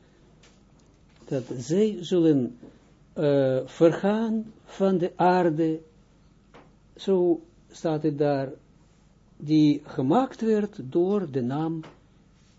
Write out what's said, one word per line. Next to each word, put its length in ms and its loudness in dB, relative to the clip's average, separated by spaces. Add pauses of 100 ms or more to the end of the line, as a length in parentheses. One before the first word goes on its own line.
(1200)
dat 200 -6 (140)
zij 420 -2
zullen, 580 0 (540)
eh, 520 0
vergaan 880 0 (120)
van 340 0
de 180 -2
aarde, 640 2 (1160)
zo 440 0 (300)
staat 320 -4
het 160 -2
daar, 340 0 (840)
die 480 2
gemaakt 560 0
werd 420 -2
door 480 0
de 120 -4
naam 380 -4 (800)